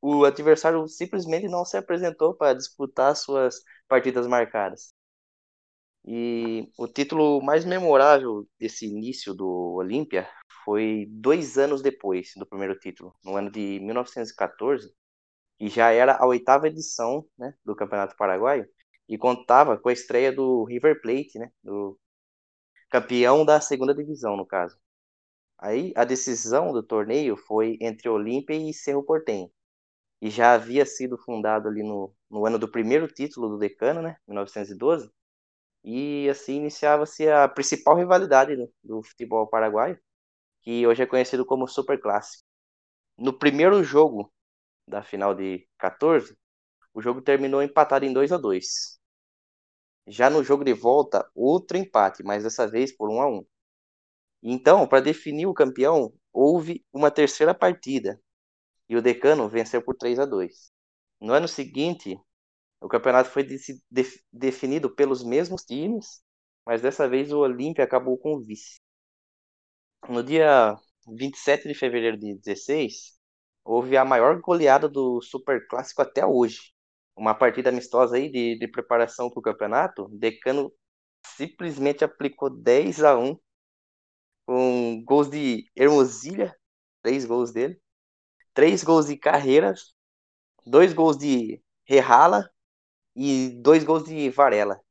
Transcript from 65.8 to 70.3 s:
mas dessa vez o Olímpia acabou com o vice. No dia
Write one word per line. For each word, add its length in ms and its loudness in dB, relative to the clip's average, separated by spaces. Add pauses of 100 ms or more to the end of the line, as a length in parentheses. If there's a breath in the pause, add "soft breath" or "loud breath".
mas 160 -2
dessa 260 0
vez 240 -2
o 60 -2
Olímpia 460 0
acabou 340 -2
com 160 -6
o 80 -6
vice. 360 -18 (1300)
No 140 -4
dia 520 4 (320)